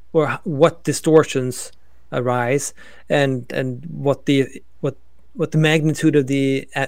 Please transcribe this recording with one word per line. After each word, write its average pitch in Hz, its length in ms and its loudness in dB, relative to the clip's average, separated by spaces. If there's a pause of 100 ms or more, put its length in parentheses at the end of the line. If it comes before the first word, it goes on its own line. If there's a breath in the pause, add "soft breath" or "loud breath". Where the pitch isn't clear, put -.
(140)
or 147 180 4
h-, - 120 -6
what 160 400 2
distortions 139 880 2 (400)
arise, 123 640 0 (360 loud breath)
and, 135 420 0
and 131 380 -4
what 143 360 -2
the, 135 360 2 (200)
what, 139 160 -2 (360)
what 170 180 -4
the 156 60 2
magnitude 156 580 4
of 135 120 4
the, 135 480 0
uh, 139 120 -2